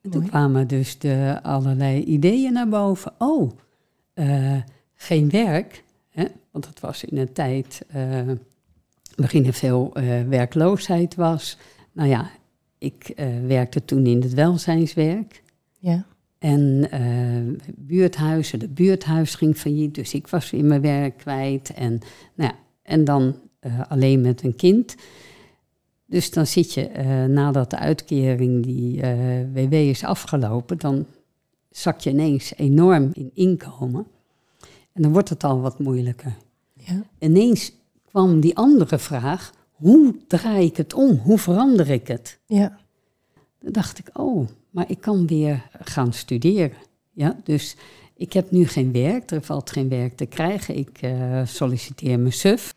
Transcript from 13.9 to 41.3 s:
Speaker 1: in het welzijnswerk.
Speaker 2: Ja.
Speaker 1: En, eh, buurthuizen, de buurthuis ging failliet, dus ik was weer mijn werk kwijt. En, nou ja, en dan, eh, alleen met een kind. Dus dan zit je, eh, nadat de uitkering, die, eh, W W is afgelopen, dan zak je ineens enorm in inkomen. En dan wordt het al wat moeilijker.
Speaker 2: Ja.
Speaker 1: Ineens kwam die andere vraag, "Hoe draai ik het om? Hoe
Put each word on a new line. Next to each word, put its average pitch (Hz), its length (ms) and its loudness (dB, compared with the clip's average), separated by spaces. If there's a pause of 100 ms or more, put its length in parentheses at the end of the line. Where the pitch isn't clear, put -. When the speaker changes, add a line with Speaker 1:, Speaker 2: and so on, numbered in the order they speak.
Speaker 1:
in 120 160 4
het 127 120 -2
welzijnswerk. 165 1080 0 (360)
Speaker 2:
Ja. 180 260 -2 (320)
Speaker 1:
En, 143 540 2
eh, 120 840 -4
buurthuizen, 156 840 -2
de 110 80 -8
buurthuis 160 680 0
ging 156 220 2
failliet, 147 380 -2
dus - 180 -10
ik 143 140 -8
was 165 220 -4
weer 147 160 -2
mijn 147 160 4
werk 143 360 -2
kwijt. 135 560 -6
En, 117 260 -4 (360)
nou 143 160 -2
ja, - 40 -12 (280)
en 156 200 2
dan, 135 320 2 (240)
eh, 123 200 -6 (100)
alleen 135 320 4
met 123 220 0
een 123 120 -2
kind. 208 400 2 (1080)
Dus - 260 -2
dan 160 160 0
zit 175 260 0
je, - 140 -4
eh, 131 380 -2
nadat 139 440 2
de - 80 -6
uitkering, 131 840 0
die, 127 380 -4
eh, 123 160 -2 (360)
W 131 160 0
W 147 40 2
is 143 300 2
afgelopen, 123 760 -4
dan 139 280 -2 (640)
zak - 300 -4
je - 100 -4
ineens 143 460 0
enorm 147 580 4
in 131 200 -12
inkomen. 147 720 -2 (880)
En 170 80 -2
dan 151 100 4
wordt 196 180 4
het - 140 -6
al 135 180 0
wat 131 180 -6
moeilijker. 127 560 -4 (380)
Speaker 2:
Ja. 180 300 -8 (160)
Speaker 1:
Ineens 190 520 4 (380)
kwam 185 300 4
die 165 160 2
andere 220 440 4
vraag, 143 520 -6 (200)
"Hoe 247 440 6 (120)
draai 196 380 2
ik - 120 -2
het - 160 -4
om? 262 240 4
Hoe 170 200 4